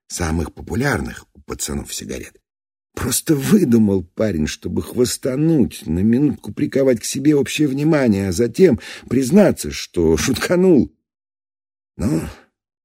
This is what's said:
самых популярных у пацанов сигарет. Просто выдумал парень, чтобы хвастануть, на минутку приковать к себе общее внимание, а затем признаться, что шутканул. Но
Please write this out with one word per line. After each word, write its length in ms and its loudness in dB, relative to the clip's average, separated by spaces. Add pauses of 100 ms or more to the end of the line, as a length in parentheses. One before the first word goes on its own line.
самых 460 -4
популярных 800 -4
у 80 -20
пацанов 520 -10
сигарет. 480 -12 (540)
Просто 400 -2
выдумал 680 2
парень, 440 -2
чтобы 340 -6
хвастануть, 1040 -2
на 140 -2
минутку 520 0
приковать 500 0
к 40 -12
себе 300 0
общее 320 0
внимание, 600 2
а 40 -2
затем 460 2 (300)
признаться, 600 2
что 460 0
шутканул. 760 2 (1040)
Но 320 -4 (560)